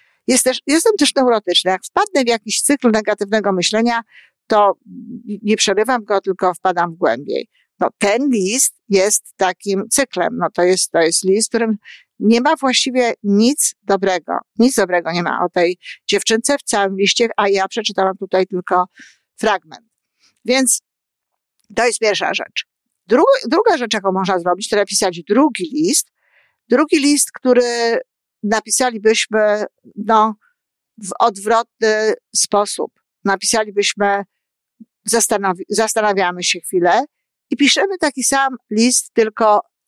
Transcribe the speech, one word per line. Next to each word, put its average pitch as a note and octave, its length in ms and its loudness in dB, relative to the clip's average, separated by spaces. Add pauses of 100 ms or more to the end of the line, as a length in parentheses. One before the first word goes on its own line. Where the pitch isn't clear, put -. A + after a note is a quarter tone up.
(260)
Jest C4 180 2
też, B3+ 220 -2
jestem E4 320 2
też - 160 0
neurotyczna. A3 560 0
Jak F#3+ 140 -4
wpadnę F#4+ 400 0
w A#3 40 -4
jakiś A3+ 340 -2
cykl C4+ 280 0
negatywnego G#3 600 -2
myślenia, A3+ 500 0 (440)
to G#3 300 4 (640)
nie G#3 140 0
przerywam A3 480 0
go, G3 160 0
tylko F3+ 340 -2
wpadam F3 400 -2
w - 20 -20
głębiej. C#3+ 520 -2 (320)
No, E3+ 80 0 (100)
ten C4+ 320 0
list G#3+ 440 -2 (140)
jest G3 480 0
takim G3 540 -2
cyklem. E3+ 460 -2
No, E3+ 180 -4
to F3 80 0
jest, F3+ 280 0
to - 80 0
jest E3 260 0
list, G3 240 0
w - 20 -12
którym A3 260 0 (420)
nie A3+ 220 4
ma D4 160 2
właściwie B3+ 640 0
nic G#3+ 600 2
dobrego. F#3+ 560 -2 (200)
Nic B3 180 2
dobrego F3 360 0
nie F3 100 -4
ma C#3+ 220 -2
o F3 40 -2
tej F3+ 300 0 (280)
dziewczynce A3+ 520 -2
w - 40 -10
całym G3 340 -2
liście, G3+ 400 0
a G3+ 120 0
ja G3 200 0
przeczytałam G3 480 -4
tutaj F#3+ 300 -2
tylko F3+ 400 -2 (500)
fragment. F3+ 500 -4 (580)
Więc C4 360 0 (960)
to A#3 100 2
jest A#3 120 -2
pierwsza G3 360 0
rzecz. - 320 -8 (400)
Dru-, F#4+ 420 4
druga F4+ 280 2
rzecz, A#3 180 -4
jaką G3 180 0
można F#3+ 260 0
zrobić, F3+ 300 -2
to G3+ 80 -2
napisać G3 460 -2
drugi C#4+ 500 0
list. C#4+ 400 -2 (560)
Drugi D4+ 300 2
list, C#4+ 340 0
który A#3+ 680 2 (420)
napisalibyśmy, A3 1200 0 (320)
no, G#3+ 380 2 (640)
w F#3+ 200 -12
odwrotny G#3+ 960 0 (220)
sposób. - 560 -2 (320)
Napisalibyśmy, G3+ 1000 -2 (840)
zastanowi-, G3 600 -2
zastanawiamy G3 760 -2
się - 160 -4
chwilę F#3 440 2 (460)
i B3 60 -4
piszemy F4 420 0
taki C#4 260 -4
sam C4+ 320 -2 (140)
list, A3+ 420 0
tylko G#3+ 480 2 (280)